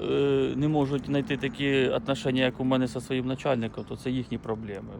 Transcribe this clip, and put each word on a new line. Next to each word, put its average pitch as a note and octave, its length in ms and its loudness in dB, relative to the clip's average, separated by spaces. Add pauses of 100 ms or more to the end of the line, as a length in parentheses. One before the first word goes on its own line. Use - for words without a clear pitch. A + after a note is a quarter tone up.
е, C3+ 540 2
не C#3 120 2
можуть C#3+ 380 2
знайти C#3+ 320 0
такі C3+ 500 2
отношення, C3 560 0
як B2+ 160 0
у C3 40 0
мене B2+ 240 4
зі B2 140 -4
своїм B2+ 260 -2
начальником, B2+ 560 -2
то A2+ 120 -8
це B2+ 160 -4
їхні A#2+ 260 -4
проблеми, G#2+ 600 -6